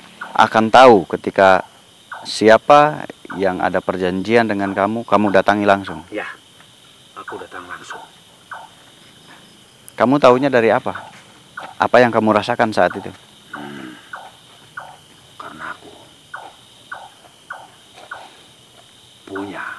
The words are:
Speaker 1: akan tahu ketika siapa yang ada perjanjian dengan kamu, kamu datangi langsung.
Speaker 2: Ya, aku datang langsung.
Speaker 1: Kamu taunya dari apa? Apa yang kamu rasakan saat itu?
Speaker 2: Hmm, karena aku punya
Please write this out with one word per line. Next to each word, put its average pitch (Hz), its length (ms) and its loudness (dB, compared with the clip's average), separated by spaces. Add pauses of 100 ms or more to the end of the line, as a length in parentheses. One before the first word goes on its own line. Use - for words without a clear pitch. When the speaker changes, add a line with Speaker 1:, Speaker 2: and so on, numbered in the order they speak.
(300)
Speaker 1:
akan 110 360 2
tahu 117 420 8
ketika 95 560 2 (580)
siapa 147 800 4 (320)
yang 92 240 -4
ada 90 220 -4
perjanjian 95 680 -2
dengan 101 240 -4
kamu, 104 320 -4
kamu 104 300 0
datangi 101 320 2
langsung. 92 440 0
Speaker 2:
Ya, 104 200 -12 (840)
aku - 240 -18
datang 90 280 -18
langsung. - 340 -16 (2000)
Speaker 1:
Kamu 123 220 2
taunya 135 300 4
dari 117 240 2
apa? - 400 -4 (640)
Apa - 240 2
yang 120 120 4
kamu 110 200 0
rasakan 110 400 0
saat 92 240 2
itu? 92 160 -14 (400)
Speaker 2:
Hmm, 69 440 -18 (1400)
karena - 360 -16
aku - 200 -20 (3250)
punya 98 380 -12 (160)